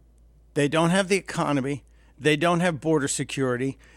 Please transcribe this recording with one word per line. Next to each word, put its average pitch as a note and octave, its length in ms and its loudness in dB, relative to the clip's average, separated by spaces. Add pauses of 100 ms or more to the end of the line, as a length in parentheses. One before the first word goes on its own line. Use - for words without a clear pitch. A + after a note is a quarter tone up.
(540)
They C#3+ 160 2
don't E3 220 2
have F#3+ 180 2
the G3 80 2
economy. C#3+ 680 -2 (340)
They D3+ 200 2
don't E3+ 240 2
have E3+ 180 0
border D3 300 0
security. C3 680 -4 (200)